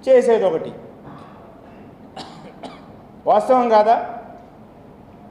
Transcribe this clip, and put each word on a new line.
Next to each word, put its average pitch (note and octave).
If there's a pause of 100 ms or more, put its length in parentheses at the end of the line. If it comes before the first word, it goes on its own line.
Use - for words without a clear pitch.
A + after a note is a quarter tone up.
చేసేది A#3
ఒకటి. E3 (2500)
వాస్తవం A#3+
కాదా? A3 (1300)